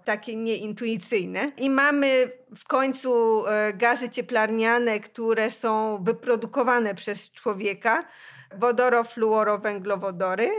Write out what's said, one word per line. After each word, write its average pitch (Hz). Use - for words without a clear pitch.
takie 214
nieintuicyjne. 214
I 269
mamy 269
w -
końcu, 254
e, 214
gazy 240
cieplarniane, 226
które 220
są 220
wyprodukowane 233
przez -
człowieka. 220
Wodorofluorowęglowodory. 208